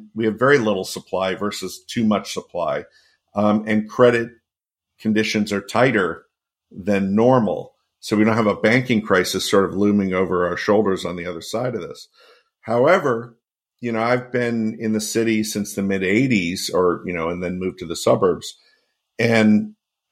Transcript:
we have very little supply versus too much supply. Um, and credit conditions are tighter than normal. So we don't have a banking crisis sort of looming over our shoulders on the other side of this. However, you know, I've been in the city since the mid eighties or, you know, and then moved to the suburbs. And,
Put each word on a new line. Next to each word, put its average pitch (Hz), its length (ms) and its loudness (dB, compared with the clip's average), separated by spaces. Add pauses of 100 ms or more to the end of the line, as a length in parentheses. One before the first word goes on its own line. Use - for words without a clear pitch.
(140)
we 110 100 -4
have 107 140 0
very 135 200 4
little 104 260 0
supply 95 500 -4
versus 95 520 -8
too 120 180 -4
much 104 280 0
supply. 78 520 -6 (500)
Um, 107 320 2
and 107 220 -2
credit 120 420 2 (680)
conditions 107 540 0
are 101 80 -2
tighter 107 640 0 (440)
than 98 440 -2
normal. 113 600 2 (260)
So - 160 -2
we 107 80 4
don't 113 120 2
have 113 100 2
a 101 100 0
banking 117 460 2
crisis 92 460 0
sort 98 180 4
of 87 100 -6
looming 101 380 2
over 90 320 0
our 85 100 -2
shoulders 98 480 0
on 87 120 -6
the 87 100 -8
other 87 160 -10
side 120 320 -6
of 98 80 -6
this. - 260 -14 (540)
However, 123 760 0 (440)
you 120 120 -4
know, 110 100 -2
I've 123 280 0
been 117 480 -2
in 110 140 -2
the 107 80 0
city 110 440 0
since 104 300 -6
the 101 80 -4
mid 98 220 -2
eighties 98 640 0
or, 87 380 0
you 90 80 -6
know, 85 160 -4
and 87 120 -6
then 90 160 -6
moved 92 200 -6
to 87 80 -10
the 82 100 -8
suburbs. 107 640 0 (600)
And, 107 560 4 (380)